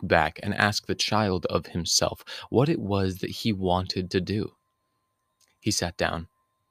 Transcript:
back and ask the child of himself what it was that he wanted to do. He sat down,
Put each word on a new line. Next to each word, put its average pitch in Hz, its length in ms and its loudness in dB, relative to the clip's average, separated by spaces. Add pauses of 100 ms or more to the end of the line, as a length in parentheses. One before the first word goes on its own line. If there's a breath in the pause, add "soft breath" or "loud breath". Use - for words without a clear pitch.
back 80 340 4
and 101 140 -4
ask 104 320 2
the 95 80 -2
child 101 520 0
of 92 200 -2
himself - 580 -2 (240 loud breath)
what 131 200 4
it 165 100 0
was 98 400 0
that 90 120 -6
he 110 220 -2
wanted 92 600 0
to 98 80 2
do. 95 340 -4 (1040)
He - 140 -2
sat - 240 -4
down, 85 320 -2 (420)